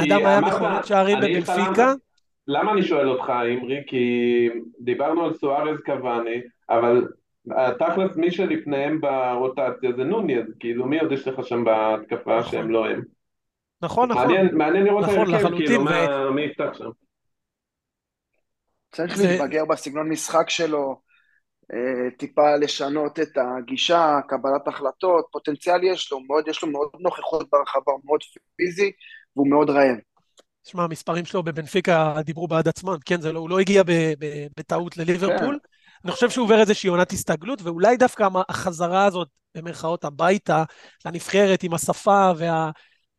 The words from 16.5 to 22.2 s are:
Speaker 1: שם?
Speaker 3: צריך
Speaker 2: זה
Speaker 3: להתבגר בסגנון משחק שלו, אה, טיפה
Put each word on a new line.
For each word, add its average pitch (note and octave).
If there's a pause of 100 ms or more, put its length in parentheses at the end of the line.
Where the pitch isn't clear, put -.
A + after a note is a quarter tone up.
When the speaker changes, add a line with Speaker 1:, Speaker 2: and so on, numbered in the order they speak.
Speaker 1:
שם? A2+ (2000)
Speaker 3:
צריך E3+
Speaker 2:
זה G3
Speaker 3:
להתבגר D#3
בסגנון D#3
משחק D#3+
שלו, D3 (720)
אה, B2+
טיפה D3